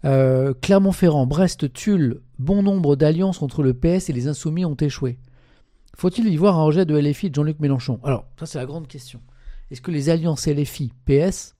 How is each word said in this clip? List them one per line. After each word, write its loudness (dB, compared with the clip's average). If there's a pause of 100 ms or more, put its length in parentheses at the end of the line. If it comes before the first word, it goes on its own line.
Euh, 2
Clermont-Ferrand, 2
Brest, 0
Tulle, 0 (180)
bon 0
nombre 2
d'alliances 0
entre -2
le 2
P 0
S 0
et -4
les -4
Insoumis -4
ont -4
échoué. -4 (760)
Faut-il 0
y 2
voir 4
un 2
rejet 2
de 0
L 2
F -6
I -2
et -4
de -12
Jean-Luc -2
Mélenchon ? -2
Alors, -4 (100)
ça, -12
c'est -10
la -8
grande -12
question. -20 (520)
Est-ce -16
que -8
les -2
alliances 0
L 0
F -12
I, -6 (120)
P 2
S -2